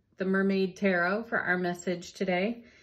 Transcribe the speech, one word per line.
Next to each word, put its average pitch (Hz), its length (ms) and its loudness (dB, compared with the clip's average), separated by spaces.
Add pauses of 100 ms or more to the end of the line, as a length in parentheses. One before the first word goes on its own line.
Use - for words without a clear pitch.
(180)
the 190 80 -4
Mermaid 190 500 2
Tarot 190 480 2
for 226 160 -2
our 180 180 0
message 180 560 -4
today. 190 520 -2 (160)